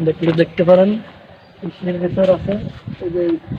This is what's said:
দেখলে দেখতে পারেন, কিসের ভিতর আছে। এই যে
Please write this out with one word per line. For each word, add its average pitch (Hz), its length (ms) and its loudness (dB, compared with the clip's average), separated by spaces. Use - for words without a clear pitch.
দেখলে 160 260 0
দেখতে 165 320 0
পারেন, 185 340 6
কিসের 175 420 -8
ভিতর 185 340 0
আছে। 175 160 -6
এই 359 60 -4
যে 175 200 -2